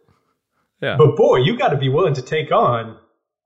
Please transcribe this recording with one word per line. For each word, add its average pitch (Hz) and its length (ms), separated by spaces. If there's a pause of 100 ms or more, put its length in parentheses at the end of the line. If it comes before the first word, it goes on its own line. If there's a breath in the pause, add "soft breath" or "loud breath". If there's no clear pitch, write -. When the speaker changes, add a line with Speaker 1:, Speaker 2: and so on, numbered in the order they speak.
(840)
Speaker 1:
Yeah. 117 140
Speaker 2:
But 147 180
boy, 254 220
you 240 200
gotta 240 200
be 135 120
willing 151 260
to 127 80
take 151 280
on 120 480 (480)